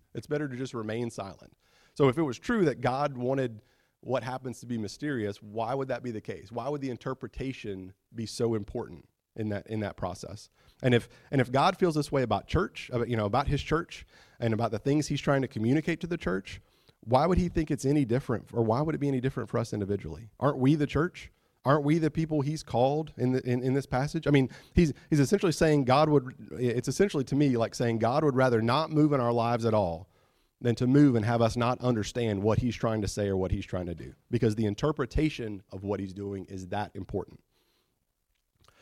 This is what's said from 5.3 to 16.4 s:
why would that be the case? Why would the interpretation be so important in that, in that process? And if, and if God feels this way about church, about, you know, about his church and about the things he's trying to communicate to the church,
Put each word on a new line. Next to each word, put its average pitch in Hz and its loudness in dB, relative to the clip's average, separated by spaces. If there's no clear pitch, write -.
why 110 -6
would 135 -4
that 120 -4
be 123 -6
the 107 -6
case? 101 -12
Why 117 -6
would 147 -4
the 135 -6
interpretation 117 -8
be 113 -8
so 117 -2
important 104 -8
in 107 -4
that, 101 -6
in 110 -6
that 101 -6
process? 92 -8
And 127 4
if, 113 2
and 135 4
if 123 -2
God 160 4
feels 170 2
this 147 -2
way 139 2
about 107 0
church, - -2
about, 117 0
you 120 0
know, 107 2
about 131 0
his 139 0
church - -4
and 113 0
about 110 0
the 110 -4
things 143 0
he's 143 -2
trying 139 2
to 120 -4
communicate 143 0
to 170 -8
the 170 -6
church, - -6